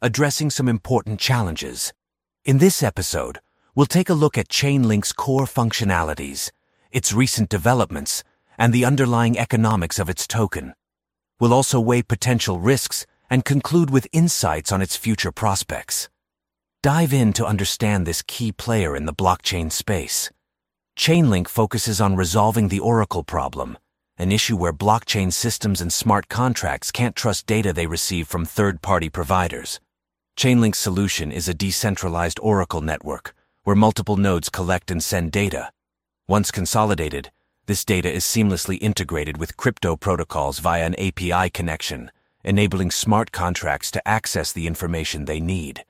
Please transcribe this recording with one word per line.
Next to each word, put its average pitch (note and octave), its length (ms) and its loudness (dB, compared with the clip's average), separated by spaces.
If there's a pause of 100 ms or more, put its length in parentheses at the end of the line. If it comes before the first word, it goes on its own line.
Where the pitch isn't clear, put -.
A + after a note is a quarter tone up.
addressing C#3 480 0
some C3 180 0
important A2 500 0
challenges. E2 760 -2 (500)
In C3+ 140 4
this F#3 240 6
episode, D2 580 -4 (340)
we'll C#3 120 4
take F3+ 240 2
a F3+ 40 2
look D3+ 220 2
at G#2+ 140 -2
Chainlink's B2 640 2
core C3+ 320 0
functionalities, E2+ 1040 -2 (400)
its - 200 -2
recent A2+ 380 2
developments, G2+ 760 0 (360)
and A#2 160 4
the B2 100 2
underlying A#2+ 540 2
economics A2 600 0
of F2+ 120 -2
its - 160 -6
token. F#2 480 -4 (680)
We'll A#2+ 140 6
also C3 260 4
weigh A#2+ 220 2
potential A2+ 560 0
risks A#2+ 480 0 (240)
and B2+ 160 2
conclude D3 420 2
with C3+ 240 2
insights G#2 580 2
on F#2+ 120 0
its F#2 120 -4
future G#2 380 -2
prospects. - 800 -4 (720)
Dive C#3+ 320 4
in A#2 180 6
to A2 140 -2
understand G2+ 580 0
this E2 160 -2
key - 320 -6
player G2 420 0
in C#2+ 120 -6
the D#2 80 -4
blockchain F2+ 580 0
space. - 580 -4 (680)
Chainlink C#3 500 4
focuses A2 500 0
on G2 160 4
resolving G2+ 540 4
the G2 120 0
Oracle G#2+ 420 2
problem, C2+ 560 -6 (400)
an F2+ 120 0
issue G#2+ 240 2
where E2+ 200 0
blockchain G2+ 580 2
systems G#2 480 -2
and F2 100 -2
smart G2+ 380 0
contracts A2+ 640 -2
can't B2 240 -2
trust - 300 -2
data G#2+ 260 0
they E2+ 140 -2
receive E2 420 -4
from F2 160 -4
third-party F2+ 640 0
providers. F2+ 720 -4 (560)
Chainlink's A#2+ 400 4
solution F#2 560 -2
is E2 160 -6
a F2+ 60 -2
decentralized F2 880 -2
Oracle F#2+ 400 0
network, D2+ 520 -6 (280)
where G2+ 120 2
multiple G#2+ 440 4
nodes F#2+ 320 0
collect F2+ 400 -4
and E2+ 120 -4
send E2+ 300 -2
data. G2 400 -2 (560)
Once G#2 220 2
consolidated, E2+ 800 -2 (340)
this G2+ 180 -2
data F2+ 300 0
is F2+ 120 -4
seamlessly G2 580 0
integrated D#2 560 -2
with E2 180 -8
crypto F#2+ 400 -2
protocols D#2+ 600 -2
via E2+ 260 0
an E2 140 -2
A F#2+ 140 -2
P F2 200 -6
I F2+ 160 2
connection, D#2 600 -8 (340)
enabling F#2+ 460 2
smart A2 400 0
contracts F2 580 -4
to - 200 -6
access G#2 420 -2
the E2 160 -6
information E2 600 -6
they D#2 120 -4
need. E2 520 -6